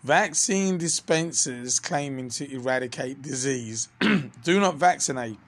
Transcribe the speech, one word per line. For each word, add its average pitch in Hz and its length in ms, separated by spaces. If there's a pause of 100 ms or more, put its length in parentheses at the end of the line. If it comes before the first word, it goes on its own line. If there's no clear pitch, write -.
Vaccine 185 760
dispensers 156 1000
claiming 139 500
to 139 200
eradicate 127 720
disease. 127 720
<clears throat> - 60
Do 175 580
not 180 180
vaccinate. 131 720